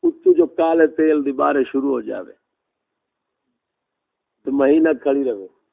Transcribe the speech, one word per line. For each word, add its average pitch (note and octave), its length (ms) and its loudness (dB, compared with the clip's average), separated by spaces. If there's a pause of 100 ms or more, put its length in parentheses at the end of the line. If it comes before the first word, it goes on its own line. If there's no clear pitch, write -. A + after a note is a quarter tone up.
اتو F4 300 2
جو E3 140 4
کالے E3 400 0
تیل D#3 380 0
دی C#3 80 -4
بارش C#3+ 400 -2
شروع C#3 180 -4
ہو B2 100 -4
جاوے، G#2+ 320 -12 (2000)
تو C3 80 -6
مہینہ C#3+ 360 2 (140)
کھڑی C#3 220 0
رہے۔ G2+ 220 -6 (260)